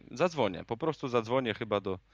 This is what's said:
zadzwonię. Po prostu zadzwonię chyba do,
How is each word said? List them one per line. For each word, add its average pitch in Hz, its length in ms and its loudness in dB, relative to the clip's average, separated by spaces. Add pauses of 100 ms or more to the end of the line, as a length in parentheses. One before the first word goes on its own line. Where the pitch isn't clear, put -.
(120)
zadzwonię. 123 520 0
Po 117 140 -4
prostu 151 300 -2
zadzwonię 120 460 2
chyba 104 260 0
do, 95 200 -2 (140)